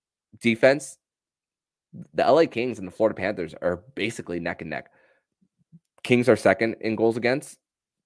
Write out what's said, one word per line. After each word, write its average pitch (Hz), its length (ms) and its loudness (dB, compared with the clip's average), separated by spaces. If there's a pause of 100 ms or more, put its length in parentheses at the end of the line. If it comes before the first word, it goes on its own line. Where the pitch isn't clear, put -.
(420)
defense, 131 560 2 (1160)
the 87 120 2
L 131 140 6
A 170 60 4
Kings 120 320 -4
and 95 120 -10
the - 20 -20
Florida 107 240 0
Panthers 95 460 -6
are 87 220 -2 (120)
basically 87 460 -6
neck 85 180 -8
and 82 100 -12
neck. 69 220 -12 (1120)
Kings 123 240 2
are 113 80 6
second 101 460 0
in 110 160 -4
goals 113 180 2
against. 123 420 -4 (480)